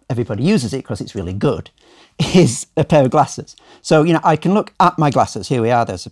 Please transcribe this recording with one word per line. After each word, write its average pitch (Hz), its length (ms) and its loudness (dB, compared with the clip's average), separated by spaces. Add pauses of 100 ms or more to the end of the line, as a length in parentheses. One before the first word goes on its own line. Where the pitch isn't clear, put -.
everybody 113 340 -4
uses 165 300 0
it 131 100 -8
'cause - 180 -8
it's - 140 -12
really 92 180 -8
good, 101 360 -4 (500)
<laughs> - 160 -2
is 139 400 2
a 151 80 0
pair 151 220 4
of 170 60 0
glasses. - 440 -2 (260)
So, 156 220 2
you 170 100 2
know, 160 100 0
I 160 140 2
can 175 160 0
look - 260 -2
at 180 180 2
my 147 140 2
glasses. 113 360 -2
Here 127 140 0
we 113 100 0
are. 117 140 2
There's 101 260 -10